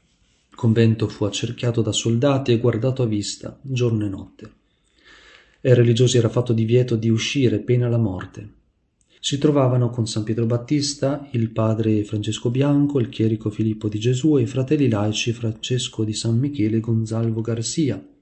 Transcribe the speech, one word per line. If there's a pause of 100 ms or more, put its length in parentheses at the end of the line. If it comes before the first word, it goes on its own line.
(480)
Il
convento
fu
accerchiato
da
soldati
e
guardato
a
vista,
giorno
e
notte. (1120)
Ai
religiosi
era
fatto
divieto
di
uscire,
pena
la
morte. (680)
Si
trovavano
con
San
Pietro
Battista,
il
padre
Francesco
Bianco,
il
chierico
Filippo
di
Gesù
e
i
fratelli
laici
Francesco
di
San
Michele
e
Gonzalvo
Garcia, (200)